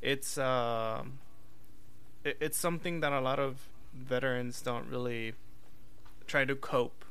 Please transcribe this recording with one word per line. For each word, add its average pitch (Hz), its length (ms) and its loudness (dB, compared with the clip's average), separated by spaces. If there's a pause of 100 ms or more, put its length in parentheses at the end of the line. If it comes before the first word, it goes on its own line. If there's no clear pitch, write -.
It's, 139 360 0
um, 123 800 2 (1040)
it, 147 180 0
it's 151 160 2
something 170 420 0
that 147 140 2
a 135 80 4
lot 131 180 2
of 135 300 0 (240)
veterans 127 680 0
don't 120 280 -2
really 117 440 -2 (920)
try 143 180 6
to 135 120 2
cope. - 560 2